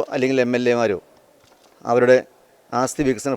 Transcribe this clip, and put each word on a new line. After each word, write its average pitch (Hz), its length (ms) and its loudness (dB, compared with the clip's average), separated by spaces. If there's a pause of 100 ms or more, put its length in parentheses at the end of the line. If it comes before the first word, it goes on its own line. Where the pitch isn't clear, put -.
(140)
അല്ലെങ്കിൽ 131 300 0
എം 123 140 -2
എൽ 123 160 -2
എമാരോ 113 240 0 (960)
അവരുടെ 123 240 4 (640)
ആസ്തി 131 280 -4
വികസന 131 300 -2